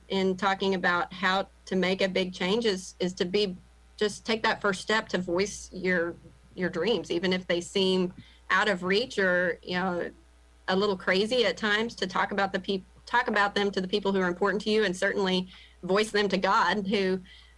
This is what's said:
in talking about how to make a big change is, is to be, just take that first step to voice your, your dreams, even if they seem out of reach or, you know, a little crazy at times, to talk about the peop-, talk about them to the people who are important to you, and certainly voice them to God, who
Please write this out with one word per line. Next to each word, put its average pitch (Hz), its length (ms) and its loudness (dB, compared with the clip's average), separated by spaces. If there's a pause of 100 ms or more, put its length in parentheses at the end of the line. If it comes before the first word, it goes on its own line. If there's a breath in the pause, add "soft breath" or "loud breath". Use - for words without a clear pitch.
in 190 260 2
talking 196 400 0
about 180 380 0
how 190 340 0 (200)
to 190 100 0
make 185 240 2
a 196 80 2
big 185 240 -2
change 214 320 0
is, 185 340 -2
is 180 140 -2
to 190 120 -4
be, 190 300 0 (400)
just 208 300 -4
take 233 180 0
that 220 160 2
first 190 220 0
step 220 280 0
to 190 100 -2
voice 180 520 -4
your, 175 440 -2 (400)
your 180 140 -2
dreams, 185 420 -2
even 185 200 0
if 185 160 -2
they 175 140 0
seem 185 520 0 (360 loud breath)
out 196 180 4
of 190 160 0
reach 208 360 0
or, 180 440 2
you 180 160 -6
know, 180 320 -4 (560)
a 185 80 0
little 196 220 0
crazy 214 480 2
at 185 100 0
times, 214 400 -2
to 196 100 -4
talk 190 280 -2
about 196 180 0
the 190 80 -2
peop-, 190 240 -4 (220)
talk 247 240 0
about 202 260 2
them 202 160 2
to 202 80 -4
the 185 80 -2
people 196 240 0
who 196 80 2
are 185 80 2
important 196 360 0
to 214 60 -4
you, 214 140 2
and 185 120 0
certainly 185 520 0 (360 loud breath)
voice 208 280 0
them 208 160 2
to 196 100 0
God, 190 480 2
who 190 360 0 (360 loud breath)